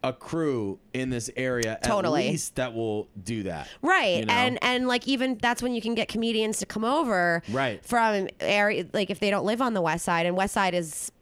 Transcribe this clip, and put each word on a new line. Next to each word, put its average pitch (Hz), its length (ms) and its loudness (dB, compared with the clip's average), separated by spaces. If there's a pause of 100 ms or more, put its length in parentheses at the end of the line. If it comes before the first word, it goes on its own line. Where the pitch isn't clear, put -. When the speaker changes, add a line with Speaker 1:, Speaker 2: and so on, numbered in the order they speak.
Speaker 1:
a 131 80 0
crew 127 640 -2 (140)
in 131 160 -2
this 117 280 -4
area 120 440 -2
Speaker 2:
Totally. 170 460 2
Speaker 1:
at - 40 2
least - 240 -4
that 127 180 -2
will 110 340 -2 (160)
do 107 200 -4
that. 82 240 -6 (140)
Speaker 2:
Right. 269 380 4
Speaker 1:
You 110 60 -2
know? - 80 2
Speaker 2:
And, 247 280 2
and, 247 260 0
like, 247 200 0
even 262 340 0
that's 240 220 0
when 247 100 -2
you 226 80 -2
can 220 140 -2
get 226 140 -2
comedians 220 500 0
to 196 60 -4
come 214 200 -4
over 202 640 2
Speaker 1:
Right. 127 360 -2
Speaker 2:
from 220 420 2 (120)
area, 202 540 2
like, 208 160 0
if 202 100 -4
they 208 100 2
don't 196 160 0
live 226 160 0
on 240 120 2
the 190 80 2
West 165 240 0
Side. 170 200 2
And 175 100 0
West 190 180 0
Side 190 200 2
is 165 360 -4 (120)